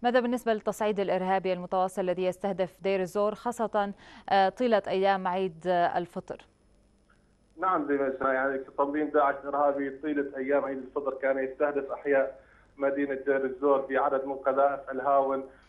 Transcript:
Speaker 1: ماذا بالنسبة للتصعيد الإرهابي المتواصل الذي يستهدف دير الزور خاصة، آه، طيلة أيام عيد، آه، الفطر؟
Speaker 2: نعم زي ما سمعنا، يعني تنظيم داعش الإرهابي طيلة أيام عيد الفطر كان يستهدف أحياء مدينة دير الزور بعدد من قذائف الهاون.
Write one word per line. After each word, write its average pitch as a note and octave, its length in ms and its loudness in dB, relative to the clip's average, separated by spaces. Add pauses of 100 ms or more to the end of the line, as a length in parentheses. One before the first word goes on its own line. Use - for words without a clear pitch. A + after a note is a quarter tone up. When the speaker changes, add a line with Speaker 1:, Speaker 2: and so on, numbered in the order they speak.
Speaker 1:
ماذا A#3+ 180 4
بالنسبة A#3+ 320 -2
للتصعيد G#3+ 480 -2
الإرهابي F#3 520 0
المتواصل F#3 500 -2
الذي F3+ 220 0
يستهدف F#3 580 -2
دير G3 180 0
الزور G3+ 340 0
خاصة، G#3+ 580 -2 (380)
آه، F#3+ 180 6
طيلة A3 400 2
أيام F#3+ 400 2
عيد، F3+ 380 -4
آه، F3 320 2
الفطر؟ - 400 -8 (1200)
Speaker 2:
نعم E3+ 280 0
زي C#3+ 60 2
ما C3+ 240 0
سمعنا، C3+ 160 0
يعني C3+ 240 0
تنظيم C#3+ 500 -2
داعش C#3+ 260 4 (100)
الإرهابي C#3 460 0
طيلة C#3+ 460 -4
أيام C3+ 280 0
عيد C3+ 140 -4
الفطر C3 360 -6
كان C3+ 240 0
يستهدف C#3 520 -2
أحياء C3+ 500 0 (360)
مدينة C#3 380 -2
دير C3+ 300 0
الزور C3+ 420 2
بعدد C3+ 380 0
من C#3 100 -4
قذائف C3+ 560 0
الهاون. C3+ 540 2 (240)